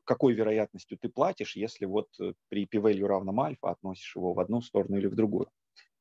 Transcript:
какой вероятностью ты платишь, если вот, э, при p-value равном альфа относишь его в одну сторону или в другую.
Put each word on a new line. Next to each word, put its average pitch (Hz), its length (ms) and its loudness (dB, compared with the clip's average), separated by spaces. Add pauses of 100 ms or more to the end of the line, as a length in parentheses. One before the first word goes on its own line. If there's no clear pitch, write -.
какой 127 300 4
вероятностью 107 640 0
ты 113 100 -6
платишь, 160 480 -2
если 101 280 -6
вот, 101 220 -2 (140)
э, 92 120 -4 (160)
при 101 180 -2
p-value 104 400 2
равном 98 340 0
альфа 139 300 -4
относишь - 440 -10
его 90 180 -2
в 90 80 -2
одну 110 200 0
сторону 98 360 0
или 98 100 2
в 95 80 -4
другую. 107 320 2 (540)